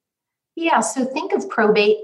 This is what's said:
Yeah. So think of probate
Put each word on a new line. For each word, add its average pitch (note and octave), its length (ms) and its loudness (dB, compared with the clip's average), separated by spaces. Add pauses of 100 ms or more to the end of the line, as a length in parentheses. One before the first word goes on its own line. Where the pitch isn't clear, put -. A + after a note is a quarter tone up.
(560)
Yeah. E4 240 0
So B3+ 240 -4
think E4 280 -6
of - 160 -2
probate G#3+ 560 2